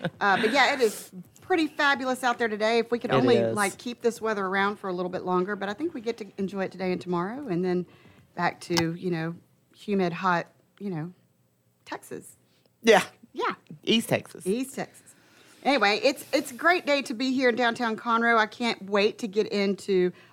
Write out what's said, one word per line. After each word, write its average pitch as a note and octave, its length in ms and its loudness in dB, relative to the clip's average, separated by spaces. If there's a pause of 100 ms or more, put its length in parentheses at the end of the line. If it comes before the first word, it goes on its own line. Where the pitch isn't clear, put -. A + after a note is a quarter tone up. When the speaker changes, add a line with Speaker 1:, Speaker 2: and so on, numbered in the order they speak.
(200)
Speaker 1:
Uh, G3 220 4
but A3 100 2
yeah, C4 220 4
it C4 80 -2
is - 280 -2 (320)
pretty E4+ 260 0
fabulous C4+ 560 0
out A#3+ 140 2
there A#3+ 100 2
today. G#3+ 300 2
If A3+ 140 0
we A#3+ 80 0
could A#3+ 100 -6
Speaker 2:
It C3+ 60 2
Speaker 1:
only, B3+ 220 6
Speaker 2:
is. A3+ 180 2
Speaker 1:
like, G3+ 240 0
keep - 220 -8
this A3 200 0
weather G#3 240 -2
around G3 320 2
for G3+ 100 -8
a F#3 60 -2
little F3+ 160 -2
bit F3+ 160 -6
longer, F3+ 300 0
but G3 120 -6
I G#3 60 -4
think D#4 220 -4
we C4 40 -8
get A3+ 200 -4
to G3+ 80 -10 (100)
enjoy F#3+ 280 -4
it - 60 -8
today F#3 200 -4
and F3+ 100 -2
tomorrow, F#3+ 460 -4
and F3+ 180 0
then F3+ 220 0 (480)
back - 260 -2
to, E3 320 -2
you F3+ 160 -6
know, E3 260 -4 (400)
humid, F#3+ 380 -2
hot, F3 320 0 (340)
you G3+ 120 -8
know, E3 200 -8 (760)
Texas. - 520 -14 (460)
Speaker 2:
Yeah. G#3+ 180 8 (320)
Speaker 1:
Yeah. F#4 220 -4 (280)
Speaker 2:
East A3 260 2
Texas. - 360 -4
Speaker 1:
East B3 300 -4
Texas. - 260 -12 (640)
Anyway, G#3+ 400 2
it's, - 280 0
it's C#4+ 200 -2
a - 20 -14
great E4+ 320 2
day C#4+ 160 2
to B3+ 140 -8
be C4 180 -2
here B3+ 160 2
in A3+ 60 2
downtown A#3 420 0
Conroe. A#3 400 2
I A3 80 4
can't A3 440 -6
wait G#3 300 2
to A#3+ 80 -6
get G3 200 0
into F#3+ 640 0 (220)